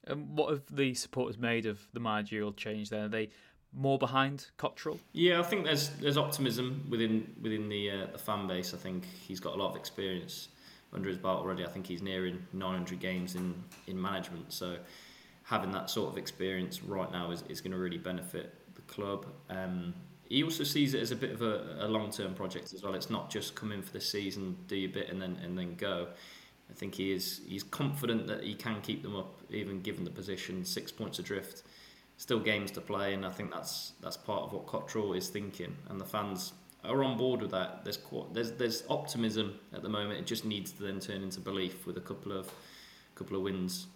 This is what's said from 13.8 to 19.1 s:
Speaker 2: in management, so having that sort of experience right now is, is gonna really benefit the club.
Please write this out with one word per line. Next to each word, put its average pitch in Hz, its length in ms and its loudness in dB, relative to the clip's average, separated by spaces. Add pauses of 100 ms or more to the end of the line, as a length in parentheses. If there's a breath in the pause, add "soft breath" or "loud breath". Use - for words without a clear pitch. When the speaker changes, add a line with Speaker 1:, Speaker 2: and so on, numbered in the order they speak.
Speaker 2:
in 92 160 -4
management, 90 500 -2
so 87 260 -4 (680 loud breath)
having 101 280 2
that 98 160 -2
sort 87 240 2
of - 60 -4
experience 92 640 -2
right 95 300 -2
now 87 180 0
is, 85 180 -2
is - 140 -6
gonna 92 160 -2
really 87 220 0
benefit 90 560 -4 (180)
the - 80 -16
club. 101 460 -4 (240)